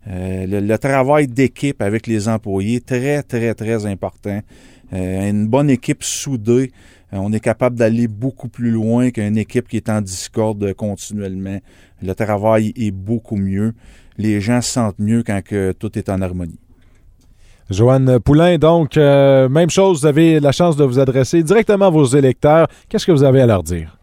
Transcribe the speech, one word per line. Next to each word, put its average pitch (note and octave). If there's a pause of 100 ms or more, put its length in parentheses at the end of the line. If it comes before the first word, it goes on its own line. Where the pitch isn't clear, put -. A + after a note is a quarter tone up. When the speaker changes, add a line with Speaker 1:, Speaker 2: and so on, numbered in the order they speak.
Speaker 1:
euh, F#2
le, G2+
le G#2
travail C#3
d'équipe C3
avec G#2+
les A2
employés, G#2+
très, C3+
très, A#2
très A2
important. G2 (520)
Euh, F#2+
une G#2
bonne C#3
équipe C#3
soudée, B2 (420)
euh, G2
on G2+
est G#2+
capable B2
d'aller A#2
beaucoup A#2+
plus A#2
loin A#2
qu'une G#2+
équipe A#2
qui A#2
est G#2
en G#2+
discorde G2+
continuellement. G2 (420)
Le F#2+
travail G#2+
est A2
beaucoup G#2
mieux. G2 (460)
Les G#2
gens A#2+
se -
sentent A2
mieux A2+
quand G2+
que F#2+
tout A2
est G2
en F#2+
harmonie. F2+ (1120)
Speaker 2:
Joanne B2+
Poulain, D#3+
donc, D#3+
euh, C#3
même E3
chose, F#3+
vous D3+
avez D#3
la C#3+
chance F3
de D3
vous B2+
adresser C3+
directement G3
à -
vos D#3
électeurs. C#3+ (220)
Qu'est-ce -
que F#3
vous C#3+
avez C3
à B2
leur G2
dire ? D#2+